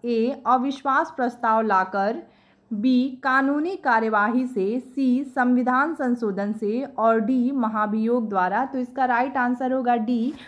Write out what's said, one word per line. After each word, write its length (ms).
ए, 420
अविश्वास 680
प्रस्ताव 460
लाकर, 600
बी, 540
कानूनी 520
कार्यवाही 720
से, 340
सी, 460
संविधान 680
संशोधन 600
से 300
और 360
डी, 320
महाभियोग 760
द्वारा। 360
तो 140
इसका 280
राइट 300
आंसर 360
होगा 260
डी, 360